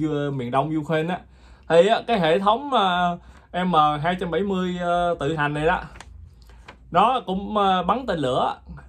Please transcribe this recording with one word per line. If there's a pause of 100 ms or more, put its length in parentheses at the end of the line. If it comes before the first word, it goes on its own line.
U-,
miền
đông
Ukraine
á. (500)
Thì
á,
cái
hệ
thống,
ờ, (480)
M (260)
hai
trăm
bảy
mươi,
ờ,
tự
hành
này
đó, (1080)
nó
cũng,
ờ,
bắn
tên
lửa. (320)